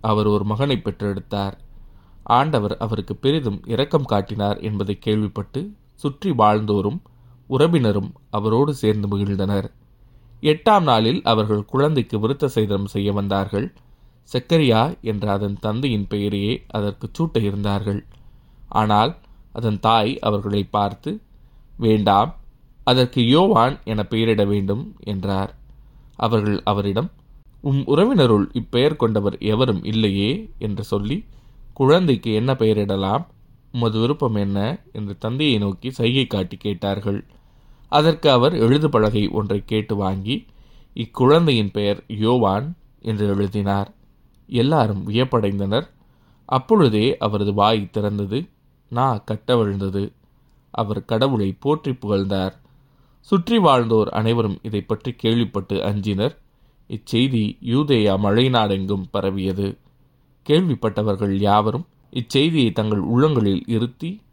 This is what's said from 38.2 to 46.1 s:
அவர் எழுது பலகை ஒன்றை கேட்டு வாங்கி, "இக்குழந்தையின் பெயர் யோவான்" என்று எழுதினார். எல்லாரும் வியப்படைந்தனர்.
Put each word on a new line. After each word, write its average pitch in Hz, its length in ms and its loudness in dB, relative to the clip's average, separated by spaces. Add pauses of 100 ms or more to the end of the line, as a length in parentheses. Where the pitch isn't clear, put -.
அவர் 131 220 4
எழுது 139 360 2
பலகை 107 380 2
ஒன்றை 101 380 -4
கேட்டு 107 300 -4
வாங்கி, 98 500 -4 (500)
"இக்குழந்தையின் 123 760 2
பெயர் 101 360 -2
யோவான்" 113 680 0 (260)
என்று 104 260 -2
எழுதினார். 101 680 -2 (540)
எல்லாரும் 117 600 0
வியப்படைந்தனர். 107 800 -2 (580)